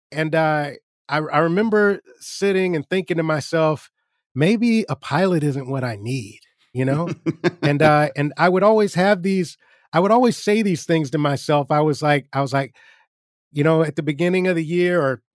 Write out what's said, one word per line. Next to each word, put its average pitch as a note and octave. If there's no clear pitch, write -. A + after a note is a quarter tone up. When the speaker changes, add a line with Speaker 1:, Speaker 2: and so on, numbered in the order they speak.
Speaker 1:
And, D#3
uh, D3+
I, D3
I D3+
remember G3+
sitting F#3+
and C#3+
thinking F#3
to D#3+
myself, D#3
"Maybe A3
a C#3
pilot E3+
isn't C#3
what C3+
I A#2
need," A2
you B2+
know? C#3+
Speaker 2:
<laughs> -
Speaker 1:
And, C#3+
uh, D3+
and D3
I E3+
would F#3
always G#3+
have F#3+
these, F#3+
I D#3+
would G3
always A#3+
say G#3
these F#3+
things D#3+
to D#3+
myself. D3
I D3+
was D3+
like, D3
I C#3
was C#3
like, C3+
you D3
know, D#3+
at D3+
the E3
beginning F3
of F#3
the E3
year F3
or C3+